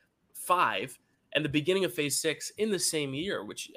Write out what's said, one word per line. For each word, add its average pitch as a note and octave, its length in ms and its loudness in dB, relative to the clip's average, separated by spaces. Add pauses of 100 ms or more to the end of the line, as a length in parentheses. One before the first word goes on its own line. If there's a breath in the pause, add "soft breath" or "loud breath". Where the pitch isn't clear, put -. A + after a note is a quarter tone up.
(340)
five C3 640 0 (360)
and D3+ 120 2
the D3 40 0
beginning D3+ 360 2
of - 80 -2
Phase D3 260 0
six - 380 -2
in A3 140 0
the F3+ 80 2
same C#3+ 340 0
year, C#3+ 320 -2
which - 320 -10